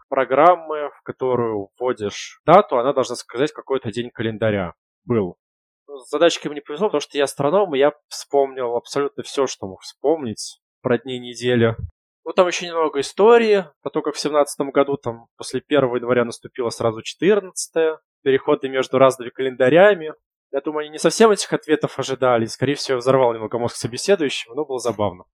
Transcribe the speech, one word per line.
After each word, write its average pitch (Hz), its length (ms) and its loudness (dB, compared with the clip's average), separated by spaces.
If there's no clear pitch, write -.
программы, 147 840 0
в - 120 -20
которую 117 760 -4
вводишь 120 680 -6
дату, 165 320 6
она 127 160 0
должна 123 220 -2
сказать, - 360 -4
какой - 280 -6
это 113 120 -6
день 120 200 -8
календаря 107 640 -4
был. 101 320 0
С 139 220 -20
задачкой 151 420 0
мне 147 100 -12
повезло, 160 260 -4
потому 147 140 -2
что - 160 -10
я 143 80 2
астроном, 151 500 0
и 127 40 0
я 143 120 4
вспомнил 131 680 -2
абсолютно 139 480 -4
все, 135 240 -2
что - 200 -10
мог 92 140 -14
вспомнить - 800 -4
про 120 180 0
дни 127 200 -8
недели. 120 560 0
Ну, 160 100 -10
там 185 140 4
еще 175 200 -6
немного 160 340 -2
истории, 214 640 4
про 139 80 -8
то, 156 140 -4
как 147 100 -6
в - 60 -10
семнадцатом 143 500 0
году, 139 260 0
там, 117 300 -10
после 127 240 -8
первого 135 380 0
января 120 260 2
наступило 117 460 -6
сразу 110 320 -4
четырнадцатое, 170 960 -2
переходы 139 460 0
между 131 300 0
разными 127 320 4
календарями. 151 840 2
Я 139 80 -2
думаю, 151 200 -6
они 151 100 -10
не 151 80 -14
совсем 214 320 4
этих - 220 -2
ответов 151 440 -2
ожидали, 123 460 0
и, 110 40 -4
скорее 139 280 -2
всего, 135 240 -4
взорвал 127 340 4
немного 113 240 -6
мозг 117 180 -4
собеседующего, 127 800 -2
но 147 120 -4
было 131 140 -6
забавно. 101 440 -2